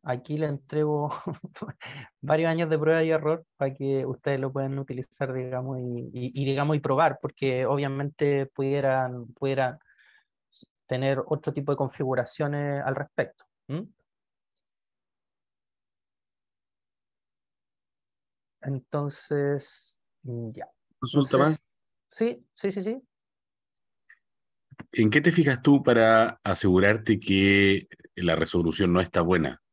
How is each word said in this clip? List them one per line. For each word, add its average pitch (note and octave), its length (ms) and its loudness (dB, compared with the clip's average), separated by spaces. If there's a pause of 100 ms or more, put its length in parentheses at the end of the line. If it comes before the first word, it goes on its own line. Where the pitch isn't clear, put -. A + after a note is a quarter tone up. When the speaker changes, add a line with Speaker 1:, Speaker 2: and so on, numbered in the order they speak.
Speaker 1:
aquí C3 340 -6
le D#3 100 -2
entrego D3 600 -2
<laughs> - 680 -12 (440)
varios D#3 280 2
años D#3+ 200 0
de D#3 100 2
prueba D#3+ 240 2
y D#3+ 80 0
error D#3 340 0 (120)
para C#3 160 -2
que C3+ 320 -2
ustedes C3+ 340 -4
lo C3 120 -4
puedan C3+ 280 -4
utilizar, C3+ 540 -8
digamos, B2+ 460 -6
y, B2 340 -8
y, B2+ 280 -6
y, C3 40 -2
digamos, C#3+ 300 0
y C#3+ 40 0
probar, D#3 420 2
porque C3 440 -2
obviamente C#3 840 -2
pudieran, C3 840 -2
pudieran C3+ 440 -2 (1080)
tener C3 400 -2
otro D3 260 -4
tipo C#3+ 180 -4
de C#3 60 0
configuraciones C#3+ 1040 -4
al C3+ 120 -2
respecto. - 500 -6 (220)
¿Mm? D#3+ 160 -8 (4000)
Entonces, C#3+ 1400 -6 (240)
ya. A#2 440 -10 (320)
Speaker 2:
Consulta C3+ 380 0
Speaker 1:
Entonces, D3+ 220 2
Speaker 2:
más. - 20 -20 (480)
Speaker 1:
sí, - 360 -4 (100)
sí, G3+ 160 -6
sí, G3 120 -8
sí. A#3+ 180 -6 (1900)
Speaker 2:
¿En A2 180 2
qué C#3+ 120 4
te E3 100 4
fijas C#3+ 300 2
tú C#3 220 6
para A2+ 600 6
asegurarte G2+ 760 4
que G2 680 4 (280)
la F2 200 0
resolución E2+ 560 0
no F2 100 4
está F2+ 200 0
buena? E2 400 0 (120)